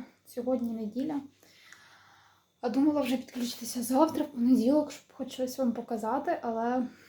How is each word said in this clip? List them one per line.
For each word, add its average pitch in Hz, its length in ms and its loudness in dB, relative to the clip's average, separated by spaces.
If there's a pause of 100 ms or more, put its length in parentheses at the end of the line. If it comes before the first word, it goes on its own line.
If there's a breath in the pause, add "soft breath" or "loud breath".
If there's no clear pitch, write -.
(260 loud breath)
Сьогодні 240 460 -2
неділя. 247 500 -4 (1400 loud breath)
А 247 80 -2
думала 285 320 4
вже 254 160 0
підключитися 240 680 -6
завтра, 302 420 2
в - 20 -6
понеділок, 254 640 4
щоб - 220 -20
хоч 262 180 -8
щось 254 260 -6
вам 254 140 0
показати, 240 680 -2
але, 240 460 -2 (220 loud breath)